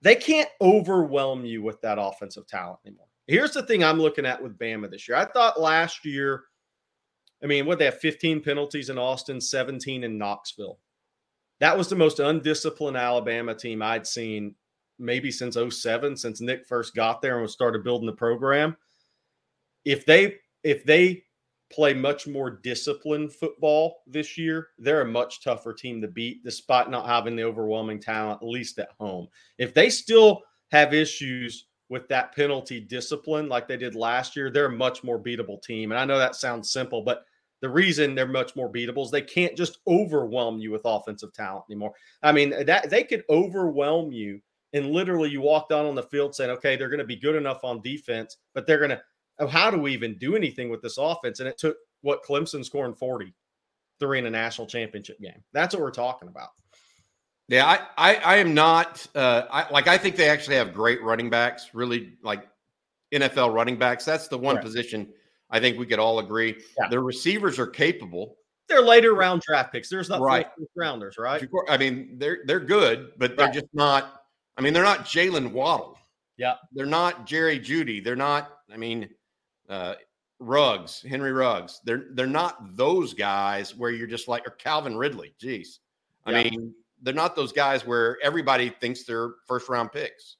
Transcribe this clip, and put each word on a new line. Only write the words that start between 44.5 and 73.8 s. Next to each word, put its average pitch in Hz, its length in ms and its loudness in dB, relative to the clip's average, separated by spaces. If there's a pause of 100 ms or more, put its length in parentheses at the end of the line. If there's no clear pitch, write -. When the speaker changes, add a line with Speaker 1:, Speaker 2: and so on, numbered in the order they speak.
Speaker 1:
and 143 180 -2
literally 170 400 0
you 139 100 -6
walk 151 280 2
down 151 180 0
on 143 80 -4
the 127 80 -4
field 143 320 -2
saying, 131 160 -4
"Okay, 131 260 0
they're 127 140 -6
gonna 143 140 -4
be 113 120 -10
good 143 180 0
enough 139 300 -4
on 120 160 -6
defense, 120 560 -8 (160)
but 131 140 -8
they're 156 140 6
gonna, 139 200 0 (380)
oh, 147 80 0
how 165 240 4
do 190 80 0
we 143 140 -2
even 113 260 -6
do 135 180 -4
anything 127 320 -4
with 113 140 -8
this 117 160 -10
offense?" 143 420 -4
And 131 80 -6
it 131 80 -10
took, 156 220 -2 (240)
what, 139 220 -2
Clemson 143 400 -4
scoring 127 300 -6
forty-three - 1200 -8
in 123 80 -4
a 113 40 -4
national 113 360 -4
championship 110 540 -10
game. 95 220 -18 (100)
That's 175 220 0
what 180 80 -2
we're 135 100 -4
talking 120 360 -6
about. 67 220 -16 (960)
Speaker 2:
Yeah, 127 160 8
I, 175 140 8 (180)
I, 180 200 8
I 180 200 6
am 175 180 4
not, 165 600 4
uh, 123 360 4
I, 151 200 -2
like, 143 160 4
I 175 100 8
think 185 200 0
they 156 120 6
actually 143 280 2
have 104 180 0
great 117 260 2
running 113 300 -2
backs, 120 440 0
really, 120 460 -6
like, 104 280 -6 (640)
N 143 100 2
F 135 160 0
L 123 120 4
running 117 280 0
backs. 123 260 0
That's 156 240 -4
the 139 80 -8
one 131 200 0
Speaker 1:
Right. 101 80 -4
Speaker 2:
position 110 440 -8 (400)
I 117 120 2
think 120 180 2
we 123 80 -6
could 107 140 0
all 113 180 2
agree. 110 420 -2 (160)
Speaker 1:
Yeah. 117 120 0
Speaker 2:
Their 123 140 0
receivers 165 580 -2
are 120 80 -2
capable. 117 720 -4 (300)
Speaker 1:
They're 277 140 6
later 233 320 8
round 185 280 2
draft 143 300 0
picks. 120 160 -8
There's 185 200 -8
not 185 120 -2
Speaker 2:
Right. 131 280 2 (100)
Speaker 1:
first 156 160 -14
rounders, 120 440 -8
right? 127 220 -2
Speaker 2:
Of 131 80 -10
course, 165 220 -2
I 143 60 4
mean, 131 420 -2
they're, 151 280 -4
they're 160 120 2
good, 143 580 2
but 123 200 -2
they're 143 100 6
Speaker 1:
Right. 120 80 0
Speaker 2:
just - 180 -8
not, 143 520 2 (320)